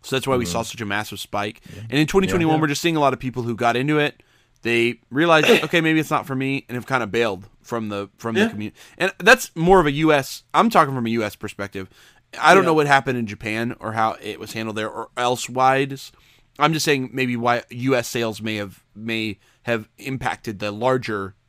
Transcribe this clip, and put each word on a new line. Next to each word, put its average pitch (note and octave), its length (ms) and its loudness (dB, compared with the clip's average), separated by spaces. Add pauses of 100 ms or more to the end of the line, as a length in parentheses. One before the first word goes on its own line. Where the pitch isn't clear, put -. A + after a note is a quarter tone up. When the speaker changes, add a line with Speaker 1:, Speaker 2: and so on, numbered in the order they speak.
Speaker 1:
so C3+ 140 -4
that's B2+ 100 -2
why C3 100 2
we A#2+ 80 0
Speaker 2:
Mm-hmm. F2 80 -6
Speaker 1:
saw A#2 100 -2
such A2+ 180 -10
a G#2+ 60 -6
massive G#2 340 -6
spike. G#2 400 -6 (140)
Speaker 2:
Yeah. G2 160 -16
Speaker 1:
And C#3 100 0
in D#3 60 4
twenty F#3+ 200 2
twenty-one, E3 300 2
Speaker 3:
Yeah. D3+ 40 2
Speaker 1:
we're D#3 60 2
just C#3+ 160 -2
seeing E3 140 2
a D3+ 40 2
lot C3+ 120 4
of B2 80 -4
people B2+ 240 -6
who A#2 120 -4
got A#2 200 2
into D3 220 0
it. D3 240 -2 (400)
They A#2 380 0 (100)
realized, D#3 380 4
Speaker 2:
<coughs> A3 160 6
Speaker 1:
"Okay, E3+ 160 2
maybe D#3+ 200 4
it's C#3+ 100 -4
not C#3 160 -2
for C3+ 80 -6
me," C3+ 340 -4
and A#2 80 -8
have A#2+ 100 -8
kinda B2 200 -2
bailed G#2 420 -2 (140)
from A2+ 260 -6
the, G2+ 300 -8
from A#2 160 -6
the G3 80 2
Speaker 3:
Yeah. A3+ 80 2
Speaker 1:
commu-, G#2+ 220 -10 (260)
and F#3+ 200 0
that's A#3 380 4
more F3+ 240 6
of D3+ 60 2
a D3 60 2
U D#3 200 2
S, - 320 -2 (100)
I'm G3+ 160 4
talking D3+ 240 4
from B2 120 -2
a A2+ 40 -2
U A2+ 140 0
S G#2 100 -6
perspective. G2 540 -10 (520)
I E3 140 6
don't F#3+ 80 6
Speaker 3:
Yeah. - 60 0
Speaker 1:
know D#3+ 60 4
what D3 120 4
happened C3+ 320 2
in A#2 80 -4
Japan A2 540 -6
or A2 120 -8
how A2 300 0
it G#2 160 -10
was G#2 140 -14
handled A2+ 240 -6
there A2 120 -4
or A2 280 -10
elsewise. C3 960 0 (480)
I'm D3+ 120 4
just D3+ 120 -2
saying C3 280 0
maybe B2 240 -2
why A#2+ 340 0
U B2 260 0
S A#2 100 -2
sales A2 340 -4
may A2 160 -6
have, G2+ 280 -10 (100)
may A2 440 -6 (240)
have A#2 260 -4 (100)
impacted A2+ 600 -6
the G#2 100 -4
larger G#2+ 640 -2 (140)